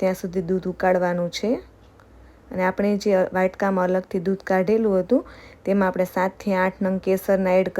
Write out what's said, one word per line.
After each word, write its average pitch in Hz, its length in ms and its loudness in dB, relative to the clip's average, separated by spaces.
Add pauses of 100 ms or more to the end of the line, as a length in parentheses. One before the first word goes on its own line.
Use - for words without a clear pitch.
ત્યાં 185 180 0
સુધી 180 300 -4
દૂધ 185 200 -2
ઉકાળવાનું 175 680 0
છે. 208 120 -2 (1000)
અને 185 180 -4
આપણે 202 240 0 (100)
જે 190 220 2 (140)
વાટકામાં 185 580 0
અલગથી 185 320 -4
દૂધ 190 240 -4
કાઢેલું 202 480 2
હતું 247 260 2 (400)
તેમાં 196 220 2
આપણે 180 260 0
સાતથી 190 480 -2
આઠ 190 240 -2
નંગ 190 220 -2
કેસરના 190 500 2
એડ 185 200 0